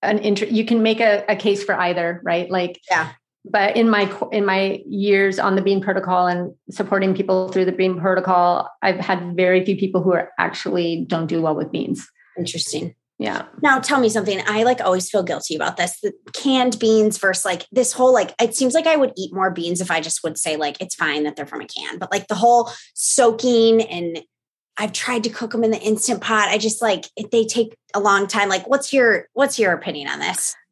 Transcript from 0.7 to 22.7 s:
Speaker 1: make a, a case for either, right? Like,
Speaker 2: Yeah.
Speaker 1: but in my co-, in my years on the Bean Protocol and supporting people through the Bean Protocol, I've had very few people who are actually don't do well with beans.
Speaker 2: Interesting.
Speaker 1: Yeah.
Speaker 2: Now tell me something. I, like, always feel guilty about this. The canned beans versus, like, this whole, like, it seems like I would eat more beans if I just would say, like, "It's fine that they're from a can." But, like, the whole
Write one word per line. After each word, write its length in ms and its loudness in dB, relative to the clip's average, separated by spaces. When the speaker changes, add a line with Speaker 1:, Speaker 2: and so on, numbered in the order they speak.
Speaker 1:
make 180 2
a, 280 2
a 80 2
case 280 0
for 140 0
either, 460 -2
right? 260 -2
Like, 300 -4
Speaker 2:
Yeah. 220 0
Speaker 1:
but 320 2
in 140 4
my 160 2
co-, 240 -6
in 140 0
my 440 0
years 500 2
on 180 2
the 60 2
Bean 180 2
Protocol 460 0
and 280 -2
supporting 440 0
people 340 0
through 180 2
the 60 0
Bean 280 0
Protocol, 680 2
I've 180 0
had 360 -4
very 280 4
few 120 0
people 260 0
who 100 2
are 260 0
actually 680 -2
don't 200 -2
do 160 -2
well 120 0
with 180 -6
beans. 340 -6
Speaker 2:
Interesting. 560 -6
Speaker 1:
Yeah. 280 -6
Speaker 2:
Now 160 4
tell 220 0
me 80 4
something. 380 -2
I, 180 0
like, 160 2
always 280 0
feel 140 0
guilty 320 -6
about 220 -4
this. 240 -4
The 120 -4
canned 480 0
beans 360 4
versus, 280 0
like, 260 -4
this 220 0
whole, 200 4
like, 300 2
it 140 0
seems 180 2
like 140 2
I 80 4
would 200 2
eat 160 -8
more 200 0
beans 280 -4
if 100 -6
I 100 0
just 240 -8
would 120 -6
say, 200 -4
like, 240 -4
"It's 160 -10
fine 260 -2
that 140 -4
they're 100 -10
from 140 -12
a 60 -12
can." 320 -12
But, 120 -8
like, 160 -4
the 80 -4
whole 360 4